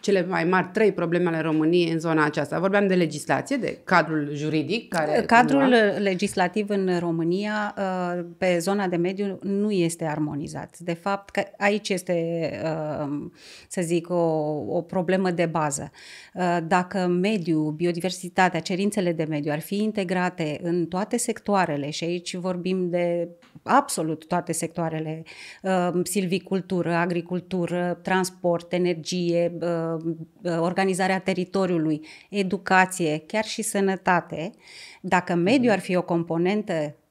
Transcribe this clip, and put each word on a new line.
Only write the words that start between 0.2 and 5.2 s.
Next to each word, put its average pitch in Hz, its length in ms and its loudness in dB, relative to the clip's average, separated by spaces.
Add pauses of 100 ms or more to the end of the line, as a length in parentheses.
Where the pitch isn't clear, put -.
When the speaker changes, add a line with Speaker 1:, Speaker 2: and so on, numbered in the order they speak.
Speaker 1:
mai 170 160 0
mari 180 280 2
trei 214 200 4
probleme 175 360 2
ale 165 120 0
României 160 520 4
în 165 80 0
zona 156 240 4
aceasta? 151 340 0
Vorbeam 196 280 2
de 185 80 4
legislație, 151 640 0
de 208 280 -4
cadrul 156 500 2
juridic 151 600 -2
care 156 320 2